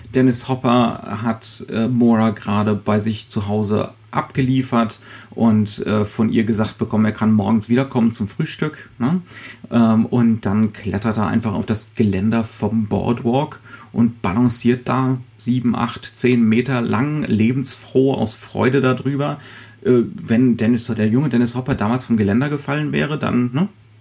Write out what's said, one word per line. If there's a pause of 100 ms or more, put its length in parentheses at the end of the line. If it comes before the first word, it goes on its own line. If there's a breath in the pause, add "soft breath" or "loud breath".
(140)
Dennis
Hopper
hat,
äh,
Mora
gerade
bei
sich
zu
Hause (220)
abgeliefert (320 loud breath)
und,
äh,
von
ihr
gesagt
bekommen,
er
kann
morgens
wiederkommen
zum
Frühstück, (100)
ne? (500 loud breath)
Ähm,
und
dann
klettert
er
einfach
auf
das
Geländer
vom
Boardwalk (340 loud breath)
und
balanciert
da (200)
sieben,
acht,
zehn
Meter
lang,
lebensfroh
aus
Freude
darüber. (460 loud breath)
Äh, (120)
wenn
Dennis,
der
junge
Dennis
Hopper
damals
vom
Geländer
gefallen
wäre,
dann,
ne, (320)